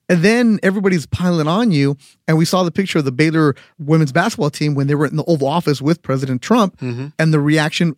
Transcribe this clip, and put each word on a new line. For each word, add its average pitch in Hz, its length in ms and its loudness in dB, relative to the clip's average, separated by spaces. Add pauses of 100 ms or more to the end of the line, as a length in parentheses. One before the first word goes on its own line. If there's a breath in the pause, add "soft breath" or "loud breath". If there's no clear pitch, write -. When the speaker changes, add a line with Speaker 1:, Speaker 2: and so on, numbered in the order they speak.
Speaker 1:
And 170 140 2
then 226 400 4
everybody's 190 460 0
piling 175 400 0
on 208 240 0
you. 139 260 2 (300 soft breath)
And 160 100 2
we 170 80 2
saw 185 180 0
the 165 80 -2
picture 190 280 -2
of 143 60 0
the 135 60 -2
Baylor 151 440 2 (240 loud breath)
women's 156 320 0
basketball 170 400 -2
team 151 240 -4
when 139 100 -2
they 143 80 0
were 143 140 0
in - 80 -8
the 147 80 -4
Oval 143 240 0
Office 151 340 -2
with 156 220 -2
President 131 400 -4
Trump. 220 360 0
Speaker 2:
Mm-hmm. 127 280 -8 (100)
Speaker 1:
And 160 160 2
the 151 60 2
reaction 156 580 0